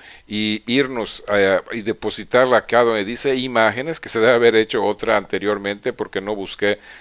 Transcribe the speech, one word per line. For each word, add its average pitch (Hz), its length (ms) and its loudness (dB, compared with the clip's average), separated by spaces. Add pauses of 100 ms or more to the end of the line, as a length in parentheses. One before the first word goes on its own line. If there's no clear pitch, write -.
(260)
y 107 400 -4
irnos, 123 640 -4
eh, 98 320 4 (120)
y 113 100 -8
depositarla 113 760 0
acá 117 280 2
donde 110 200 0
dice 120 320 -4
imágenes, 123 640 0
que - 80 -16
se 113 120 -2
debe 117 120 4
haber 117 220 4
hecho 110 280 2
otra 104 340 0
anteriormente 101 760 -4
porque 101 300 -6
no 104 120 -6
busqué 101 440 -2 (220)